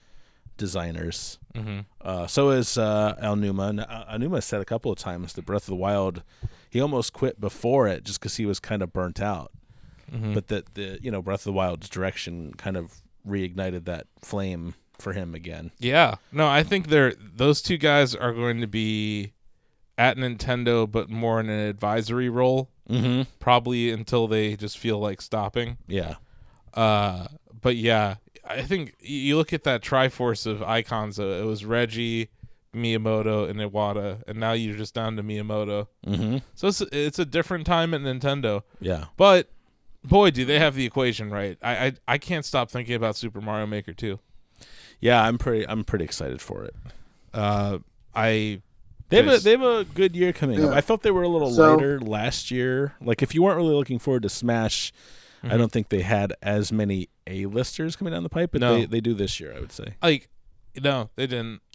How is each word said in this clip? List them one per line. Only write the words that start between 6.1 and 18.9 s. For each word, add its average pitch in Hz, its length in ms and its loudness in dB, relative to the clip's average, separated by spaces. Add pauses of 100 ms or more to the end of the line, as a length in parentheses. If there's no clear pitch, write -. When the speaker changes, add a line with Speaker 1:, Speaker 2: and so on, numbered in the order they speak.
Speaker 1:
he 120 100 0
almost 139 320 0
quit - 280 -2
before 117 480 2
it 87 160 -4
just 101 160 -8
'cause - 160 -8
he 110 100 -2
was 98 140 -2
kind 104 220 -4
of 87 100 -6
burnt 90 280 -4
out. 98 300 -4 (600)
Speaker 2:
Mm-hmm. 110 220 -4
Speaker 1:
But 104 140 -4
that 104 260 -6
the, 95 280 -10
you 127 80 -6
know, 98 120 -4
Breath 98 180 -4
of - 40 -16
the 101 80 -4
Wild's 90 360 0
direction 87 640 -6
kind 95 220 -6
of 85 240 -10 (260)
reignited 92 600 -4
that 87 200 -8 (140)
flame 90 540 -6 (240)
for 95 140 -8
him 90 220 -8
again. 82 440 -12
Speaker 2:
Yeah. 123 380 4 (140)
No, 151 180 2
I 147 140 4
think 185 260 -2
they're, 143 300 6
those 117 440 0
two 175 160 0
guys 143 360 4
are 120 180 -2
going 117 280 -2
to 117 80 -2
be 107 640 -2 (680)